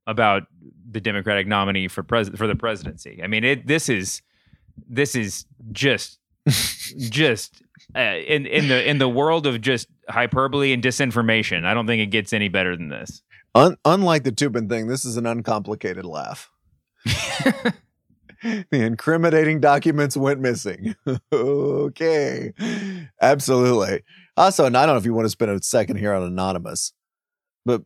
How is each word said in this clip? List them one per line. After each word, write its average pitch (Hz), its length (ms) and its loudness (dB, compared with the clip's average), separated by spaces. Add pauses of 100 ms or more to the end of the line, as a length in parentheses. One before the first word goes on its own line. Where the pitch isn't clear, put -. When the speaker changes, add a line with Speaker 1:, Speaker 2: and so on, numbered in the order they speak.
Speaker 1:
about 107 340 2 (480)
the 107 100 -8
Democratic 101 460 -2
nominee 98 400 0
for 90 160 -8
pres-, 107 280 -2
for 107 180 -4
the 101 80 -2
presidency. 85 680 -8
I 92 60 -6
mean, 107 160 0
it, 135 240 2
this 151 200 0
is, 95 340 -2 (680)
this 135 260 -2
is 107 320 -4 (240)
just, 120 480 -2 (160)
Speaker 2:
<laughs> - 140 -4
Speaker 1:
just, - 1120 -2 (320)
uh, 131 60 -2 (260)
in, 147 180 0
in 147 220 0
the, 127 240 2
in 147 80 2
the 131 100 4
world 147 380 2
of 120 140 -2
just 123 260 -2 (220)
hyperbole 131 640 0
and 123 100 -2
disinformation, 113 840 0
I 95 100 2
don't 113 120 -2
think 113 160 0
it 104 40 -2
gets 101 260 -2
any 104 160 0
better 90 280 0
than 82 120 -8
this. - 340 -14 (320)
Speaker 2:
Un-, 143 300 8
unlike 165 400 4
the 131 80 0
Toobin 117 360 -2
thing, 113 200 -4
this 131 160 -4
is 117 120 -6
an 120 100 -2
uncomplicated 107 800 -4
laugh. 78 460 -10 (560)
<laughs> - 640 -2 (720)
The 220 220 -4 (220)
incriminating 156 720 2
documents 147 560 2
went 135 240 0
missing. 123 600 -4
<laughs> - 300 -6
Okay. 143 1200 -2 (640)
Absolutely. 123 840 2 (320)
Also, 180 300 6
and 123 140 4
I 143 80 6
don't 151 80 6
know 123 40 4
if 95 60 -4
you 117 80 0
want 113 140 0
to 107 40 0
spend 107 200 0
a 98 120 -2
second 107 340 0
here 101 180 0
on 95 80 0
Anonymous, 90 720 -4 (720)
but 120 200 0